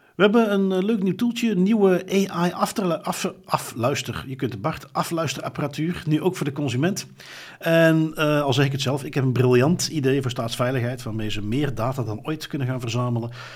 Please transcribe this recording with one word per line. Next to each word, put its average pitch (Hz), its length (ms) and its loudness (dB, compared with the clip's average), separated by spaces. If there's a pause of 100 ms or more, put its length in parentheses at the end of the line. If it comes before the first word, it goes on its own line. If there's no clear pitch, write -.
(140)
We 175 80 2
hebben 214 300 6
een, 196 200 2
eh, 185 100 2
leuk 208 200 0
nieuw 185 120 2
toeltje, 233 400 0
nieuwe 185 500 4 (260)
A 175 160 0
I 175 60 0
afterlu-, 165 500 -2
af-, - 320 -4 (100)
afluister-, 127 840 -4
je 131 100 -10
kunt 117 160 -4
het, 101 100 -10
Bart, - 300 -6
afluisterapparatuur, 160 1120 -4
nu 156 160 2
ook 185 140 0
voor 147 100 -4
de 139 60 -4
consument. 147 540 -2 (520)
En, 160 560 4
eh, 151 280 2
al 139 100 2
zeg 139 140 4
ik 139 60 0
het 135 80 -4
zelf, 147 240 -2
ik - 100 -8
heb 135 100 0
een 127 80 2
briljant 123 540 4
idee 135 360 0
voor 127 80 -2
staatsveiligheid, 123 720 -2
waarmee 110 280 -4
ze 104 120 -4
meer 127 320 -2
data 123 280 -2
dan 107 240 -6
ooit 156 200 -6
kunnen 139 200 -4
gaan 127 140 -4
verzamelen. 117 500 -2 (260)